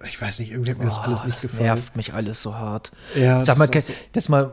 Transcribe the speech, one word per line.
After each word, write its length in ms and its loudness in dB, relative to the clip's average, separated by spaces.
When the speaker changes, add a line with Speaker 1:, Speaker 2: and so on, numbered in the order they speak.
Speaker 1:
Ich 140 -10
weiß 180 -4
nicht, 120 -8
irgendwie 200 -2
hat 60 -4
mir 80 -2
das 120 0
Speaker 2:
Boah, 100 -6
Speaker 1:
alles 180 0
nicht 120 -2
Speaker 2:
das 40 -10
Speaker 1:
gefallen. 220 -2
Speaker 2:
nervt 320 0
mich 180 -6
alles 300 -4
so 120 -6
hart. 360 -8
Speaker 1:
Ja, 280 4
Speaker 2:
Sag 140 4
mal, 100 8
Speaker 1:
das 180 2
ist 40 -8
auch 60 -6
Speaker 2:
ke-, 80 -14
Speaker 1:
so. 100 -20
Speaker 2:
das 160 -2
mal, 240 6